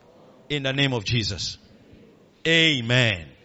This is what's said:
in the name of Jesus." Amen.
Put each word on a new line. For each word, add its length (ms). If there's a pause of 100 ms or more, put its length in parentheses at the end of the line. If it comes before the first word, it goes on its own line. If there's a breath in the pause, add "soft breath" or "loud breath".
(500)
in 140
the 100
name 200
of 120
Jesus." 540 (840)
Amen. 840 (180)